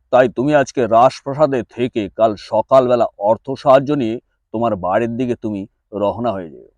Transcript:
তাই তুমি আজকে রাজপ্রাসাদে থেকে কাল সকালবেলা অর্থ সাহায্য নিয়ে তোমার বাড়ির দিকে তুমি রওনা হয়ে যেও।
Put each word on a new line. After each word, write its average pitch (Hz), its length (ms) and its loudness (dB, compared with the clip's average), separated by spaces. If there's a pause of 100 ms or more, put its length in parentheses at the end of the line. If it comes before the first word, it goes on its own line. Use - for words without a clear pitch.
তাই 127 200 4
তুমি 127 260 -2
আজকে 139 320 0
রাজপ্রাসাদে 131 760 2
থেকে 113 460 -6
কাল 110 280 0
সকালবেলা 123 680 2 (120)
অর্থ 104 340 -2
সাহায্য 135 420 2
নিয়ে 123 260 -2 (340)
তোমার 113 220 -2
বাড়ির 101 420 -2
দিকে 120 180 -4
তুমি 107 260 -8 (320)
রওনা 101 380 -4
হয়ে 95 180 -8
যেও। 62 180 -20 (100)